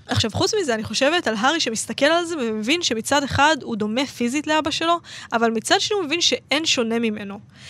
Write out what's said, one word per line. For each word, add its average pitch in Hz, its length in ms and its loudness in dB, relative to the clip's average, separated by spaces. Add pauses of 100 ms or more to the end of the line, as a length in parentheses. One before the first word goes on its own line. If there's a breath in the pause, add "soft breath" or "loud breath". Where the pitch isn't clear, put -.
עכשיו, 220 240 0
חוץ - 300 0
מזה, 269 140 0
אני 214 100 -4
חושבת 277 420 2
על 226 120 0
הארי 294 220 2
שמסתכל 233 460 -2
על 339 180 4
זה 339 160 -4
ומבין 226 420 0
שמצד 254 400 0
אחד 285 400 4
הוא 233 140 -6
דומה 214 300 -2
פיזית 254 400 -2
לאבא 311 240 0
שלו, 339 280 0 (340 loud breath)
אבל 233 180 4
מצד 269 300 0
שני 415 160 0
הוא 381 80 0
מבין 311 160 -2
שאין - 460 0
שונה 233 320 0
ממנו. 208 400 -4 (320 loud breath)